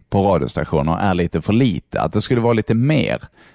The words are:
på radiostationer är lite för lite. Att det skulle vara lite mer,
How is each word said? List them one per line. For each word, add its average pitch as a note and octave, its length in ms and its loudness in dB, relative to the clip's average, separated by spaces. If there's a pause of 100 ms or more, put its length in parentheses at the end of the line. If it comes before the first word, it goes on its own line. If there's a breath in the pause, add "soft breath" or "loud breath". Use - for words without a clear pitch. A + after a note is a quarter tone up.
på G2 140 2 (100)
radiostationer D2 640 -2
är G2 140 0
lite E2+ 280 -2
för G#2 120 -2
lite. A2+ 480 0
Att D2+ 120 -2
det G#2 80 -2
skulle A#2+ 200 0
vara A#2 120 2
lite A2 200 0
mer, B2 480 0 (340 soft breath)